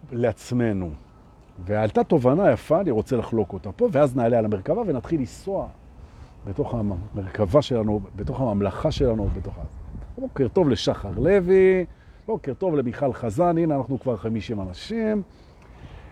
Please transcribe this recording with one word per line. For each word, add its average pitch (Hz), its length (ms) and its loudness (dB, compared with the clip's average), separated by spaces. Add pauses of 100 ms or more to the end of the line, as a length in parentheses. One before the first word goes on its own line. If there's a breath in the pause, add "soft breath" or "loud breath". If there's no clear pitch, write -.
(120)
לעצמנו. 117 800 0 (720)
ועלתה 107 400 2
תובנה 151 480 4
יפה, 147 280 2
אני 190 100 0
רוצה 110 260 0
לחלוק 110 360 -2
אותה 98 200 -10
פה, 240 200 0
ואז 135 240 4
נעלה 120 220 4
על 110 60 2
המרכבה 110 420 0
ונתחיל 151 340 -2
לנסוע 151 460 -6 (800 loud breath)
בתוך 101 280 -4
המרכבה 101 880 0
שלנו, 107 380 0 (160)
בתוך 90 240 -6
הממלכה 104 500 0
שלנו, 110 460 0
בתוך 101 220 -10
ה-, - 640 -14
בוקר 190 280 -2
טוב 170 200 4
לשחר 110 480 0
לוי, 185 680 4 (420 soft breath)
בוקר 214 280 -4
טוב 180 200 -2
למיכל 127 380 0
חזן, 165 460 0
הנה 160 180 2
אנחנו 135 240 -2
כבר 123 160 -2
חמישים 110 440 -4
אנשים. 214 600 -2 (880 loud breath)